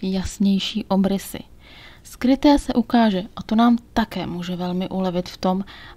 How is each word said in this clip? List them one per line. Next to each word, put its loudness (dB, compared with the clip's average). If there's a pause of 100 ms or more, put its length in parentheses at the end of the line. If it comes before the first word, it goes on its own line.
jasnější -2
obrysy. -2 (640)
Skryté 4
se -4
ukáže 2 (140)
a -10
to -4
nám 4 (140)
také -4
může -6
velmi -4
ulevit -2
v -16
tom, 0 (320)